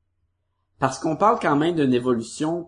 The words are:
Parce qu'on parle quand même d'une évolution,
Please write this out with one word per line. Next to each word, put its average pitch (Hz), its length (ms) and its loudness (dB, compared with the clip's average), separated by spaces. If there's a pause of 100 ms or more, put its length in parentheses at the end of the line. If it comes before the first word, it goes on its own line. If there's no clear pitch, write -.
(800)
Parce 131 220 -2
qu'on 156 160 -2
parle 214 240 2
quand 156 160 2
même 165 180 2
d'une 139 200 2
évolution, 127 720 -2